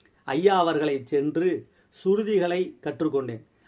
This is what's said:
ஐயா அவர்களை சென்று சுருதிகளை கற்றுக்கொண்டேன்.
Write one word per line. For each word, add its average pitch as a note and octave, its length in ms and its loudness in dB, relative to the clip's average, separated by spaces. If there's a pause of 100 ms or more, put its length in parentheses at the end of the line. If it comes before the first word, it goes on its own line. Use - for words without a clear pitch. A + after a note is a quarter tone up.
(240)
ஐயா F3+ 340 2
அவர்களை D3+ 460 0
சென்று D3+ 600 0 (240)
சுருதிகளை F#3 920 0
கற்றுக்கொண்டேன். C3+ 640 -4 (240)